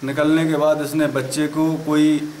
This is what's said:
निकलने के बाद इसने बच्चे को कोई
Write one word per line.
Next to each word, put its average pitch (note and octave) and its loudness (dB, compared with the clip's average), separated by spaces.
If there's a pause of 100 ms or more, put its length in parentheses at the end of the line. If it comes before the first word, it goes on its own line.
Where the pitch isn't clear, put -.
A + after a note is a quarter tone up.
निकलने D3+ 0
के D#3 0
बाद D3+ 2
इसने D3+ 0
बच्चे C3 -2
को D#3 0
कोई D3+ 0